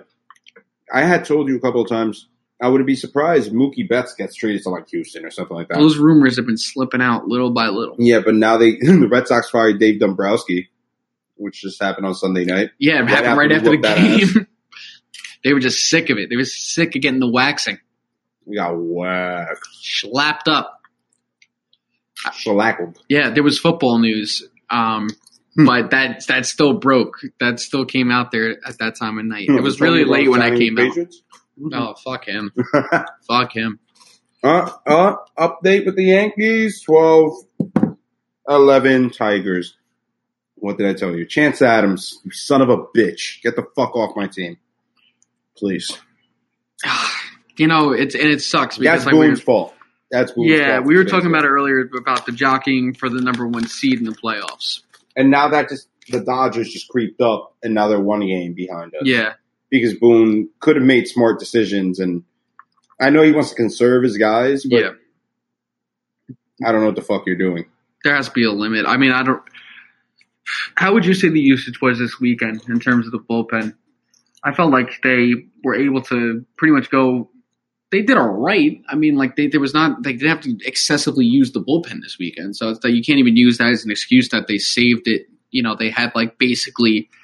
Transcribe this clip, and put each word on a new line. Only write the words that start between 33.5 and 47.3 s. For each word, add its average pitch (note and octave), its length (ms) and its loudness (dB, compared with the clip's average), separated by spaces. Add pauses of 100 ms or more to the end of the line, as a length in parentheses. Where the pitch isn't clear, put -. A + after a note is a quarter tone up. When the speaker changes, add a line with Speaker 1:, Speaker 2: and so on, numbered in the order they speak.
Speaker 2:
him. A2 240 -6 (640)
Speaker 1:
Uh, E3+ 280 2 (160)
uh, F3+ 280 4 (220)
update F3+ 480 0
with F#3+ 100 -2
the F#3+ 100 0
Yankees, G#3 760 2
twelve D#3+ 520 6 (1160)
eleven C3+ 640 4
Tigers. F#2+ 640 -4 (800)
What G2+ 240 -8
did G#2 80 0
I G2 60 0
tell F2+ 220 -6
you? E2+ 100 -8
Chance D3 360 -2
Adams, G#2+ 640 2
you F#2+ 80 -16
son C#3 320 0
of B2 60 4
a A2+ 80 4
bitch. - 640 -2
Get A#2 120 -4
the B2 200 -6
fuck B2+ 200 -2
off A2 200 -4
my G2+ 120 -6
team. F2 300 -12 (1000)
Please. F#3+ 400 -6 (880)
Speaker 2:
<sighs> - 60 -6 (640)